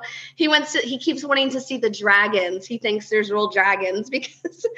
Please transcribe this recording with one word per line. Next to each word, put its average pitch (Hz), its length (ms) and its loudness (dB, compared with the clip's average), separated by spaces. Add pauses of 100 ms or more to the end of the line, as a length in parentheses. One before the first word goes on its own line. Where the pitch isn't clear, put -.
(360)
he 311 120 2
wants 302 260 2
to, 302 60 0
he 254 180 -4
keeps 269 260 -2
wanting 269 280 2
to 262 100 -4
see 262 160 -6
the 226 140 0
dragons. 202 720 2
He 233 140 -8
thinks 214 300 -2
there's 208 200 2
real 208 200 0
dragons 196 600 2
<laughs> 269 80 -2
because, - 480 -8 (120)